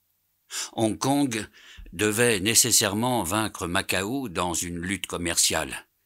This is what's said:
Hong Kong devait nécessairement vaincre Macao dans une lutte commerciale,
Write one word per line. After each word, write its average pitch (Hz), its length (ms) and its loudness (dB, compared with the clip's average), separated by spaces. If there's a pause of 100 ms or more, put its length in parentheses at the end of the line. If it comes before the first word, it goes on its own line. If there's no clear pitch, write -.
(720)
Hong 107 260 0
Kong 135 480 0 (460)
devait 107 480 2
nécessairement 110 840 2
vaincre 98 440 -2
Macao 98 600 -2
dans 90 240 -2
une 87 260 -4
lutte 92 280 -4
commerciale, 82 800 -2 (200)